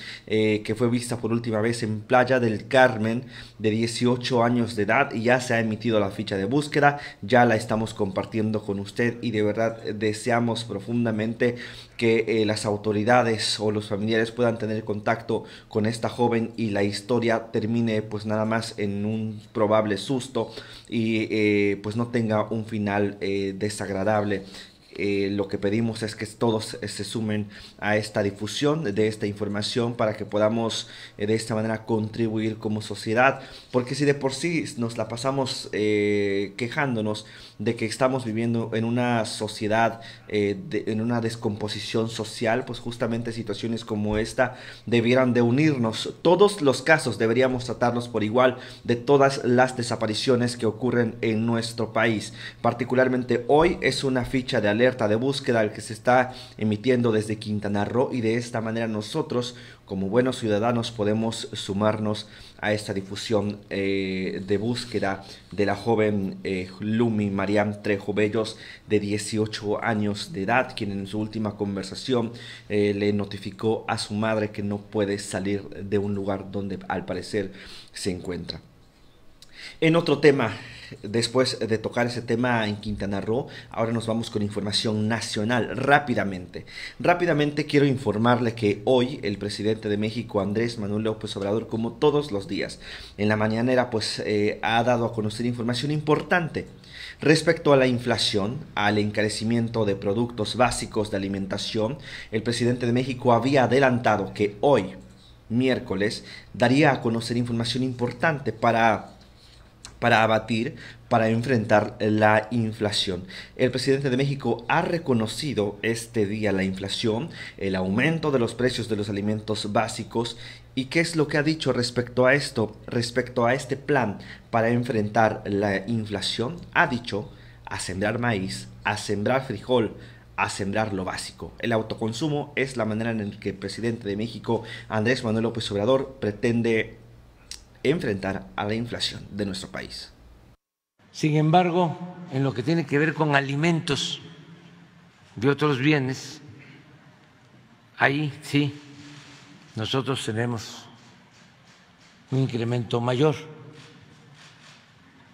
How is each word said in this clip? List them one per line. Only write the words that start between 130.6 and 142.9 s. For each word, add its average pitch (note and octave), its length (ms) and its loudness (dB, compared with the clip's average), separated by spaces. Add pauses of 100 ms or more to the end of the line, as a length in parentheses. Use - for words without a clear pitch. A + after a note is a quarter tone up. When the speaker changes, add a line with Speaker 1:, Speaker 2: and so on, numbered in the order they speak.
Speaker 1:
lo F#2 100 -2
básico". - 540 -8
El A#2 140 -2
autoconsumo A#2 840 -2
es C3+ 200 -2
la A#2+ 80 0
manera A2 260 -2
en G#2+ 200 -4
la - 100 -12
que G2+ 100 -4
el F#2+ 60 -6
presidente A2 520 -6
de G2+ 80 -2
México, A2+ 460 -4 (260)
Andrés A#2+ 360 0
Manuel A2 180 0
López A2+ 280 -4
Obrador, B2+ 500 0
pretende A2+ 800 0 (800)
enfrentar G2+ 640 0 (100)
a - 80 -2
la G#2 100 -2
inflación A2+ 560 -6
de G2+ 160 -4
nuestro F#2 240 -8
país. - 420 -12 (1000)
Speaker 2:
Sin D3+ 240 0
embargo, E3+ 600 4 (360)
en C3+ 120 0
lo C3 100 0
que A#2 80 -4
tiene D#3+ 240 0
que C#3 120 0